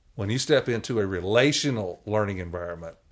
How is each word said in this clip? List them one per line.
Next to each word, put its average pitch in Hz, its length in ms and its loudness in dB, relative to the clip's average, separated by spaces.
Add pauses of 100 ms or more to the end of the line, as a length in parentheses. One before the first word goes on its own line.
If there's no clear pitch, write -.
(140)
when 101 160 -4
you 120 100 0
step 135 300 2
into 117 320 -2
a 101 40 2
relational 104 1000 0
learning 104 320 0
environment, 87 580 -8 (160)